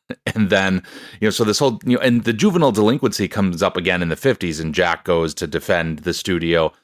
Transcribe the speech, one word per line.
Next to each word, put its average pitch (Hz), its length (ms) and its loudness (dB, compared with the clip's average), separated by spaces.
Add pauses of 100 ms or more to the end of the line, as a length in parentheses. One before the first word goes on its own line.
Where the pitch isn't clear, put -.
(340)
And 107 160 0
then, 95 340 2 (360)
you 107 80 0
know, 104 40 2
so 120 120 -2
this 104 160 2
whole, 127 260 0
you 123 120 2
know, - 40 -6
and 120 220 2
the 117 80 0
juvenile 160 400 2
delinquency 107 560 2
comes 92 340 -2
up 98 140 2
again 90 260 0
in 85 60 -2
the 80 80 -2
fifties, 85 460 -2
and 80 120 -6
Jack 85 300 0
goes 82 300 0
to - 140 -6
defend 82 520 -2
the 85 140 -4
studio. 82 580 0 (120)